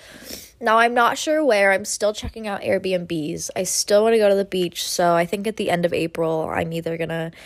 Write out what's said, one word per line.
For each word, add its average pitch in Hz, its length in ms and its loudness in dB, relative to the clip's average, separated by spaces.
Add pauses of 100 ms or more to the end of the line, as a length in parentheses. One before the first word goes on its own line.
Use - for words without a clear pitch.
(600)
Now, 226 180 4
I'm 233 140 4
not 240 240 2
sure 311 260 0
where. 202 300 4
I'm 196 100 0
still 208 300 -2
checking 226 340 -10
out 202 140 -6
Airbnbs. 175 920 -4
I 190 100 -4
still 208 400 2
wanna 226 140 4
go 208 120 4
to 196 60 4
the 196 100 0
beach, 180 420 -4
so 175 260 2
I 170 120 2
think 202 200 -6
at 220 120 -4
the 208 120 -2
end 175 140 0
of 175 100 0
April, 160 560 -2
I'm 165 220 -4
either 165 240 -6
gonna 165 380 -6 (120)